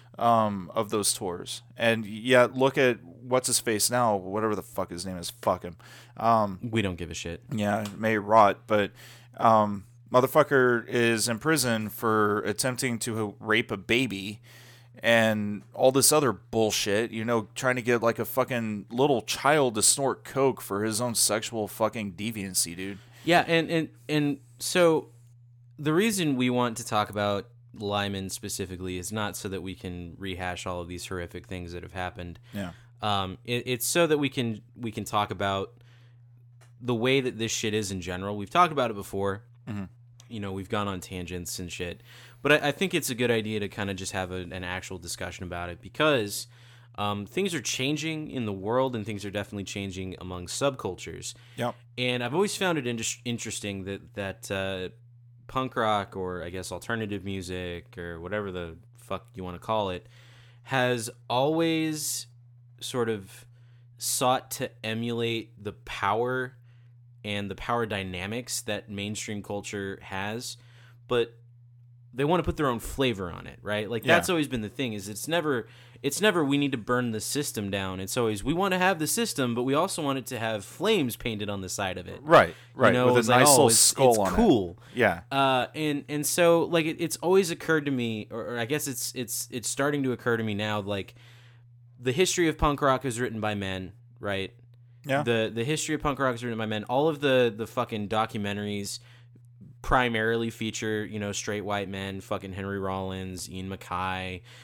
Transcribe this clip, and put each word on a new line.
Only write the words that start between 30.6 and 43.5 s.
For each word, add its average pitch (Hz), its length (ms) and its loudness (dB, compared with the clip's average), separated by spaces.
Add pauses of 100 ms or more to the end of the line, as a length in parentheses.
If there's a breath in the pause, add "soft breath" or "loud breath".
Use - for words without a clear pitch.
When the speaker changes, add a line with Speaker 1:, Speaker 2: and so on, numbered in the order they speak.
Speaker 2:
all 90 140 -6
of 85 60 -10
these 87 200 -10
horrific 90 400 -10
things 90 260 -10
that 87 100 -10
have 85 100 -16
happened. 90 440 -8 (160 loud breath)
Speaker 1:
Yeah. 95 180 -8 (300 soft breath)
Speaker 2:
Um, 98 440 -2
it, 120 200 -4
it's 123 220 -4
so 170 180 4
that 151 140 2
we 143 100 0
can, 117 320 -4 (140)
we 117 160 -6
can 104 140 -6
talk 104 260 0
about 98 420 -2 (1040 soft breath)
the 120 140 -2
way 131 280 4
that 123 180 -4
this 113 120 -2
shit 107 220 -2
is 104 180 -2
in 95 100 -4
general. 92 360 -4
We've 101 120 -8
talked 175 240 6
about 123 180 0
it 104 40 -4
before. 98 480 -2 (240)
Speaker 1:
Mm-hmm. 101 180 -6 (420)
Speaker 2:
You 117 120 -10
know, 98 140 -6
we've 95 160 -8
gone 104 180 0
on 95 120 -4
tangents 90 600 -8
and 87 120 -8
shit. - 320 -8 (380 loud breath)
But 143 100 2
I, 147 180 4
I - 20 0
think 185 220 -2
it's 147 160 0
a 127 60 -2
good 120 160 2
idea 110 280 0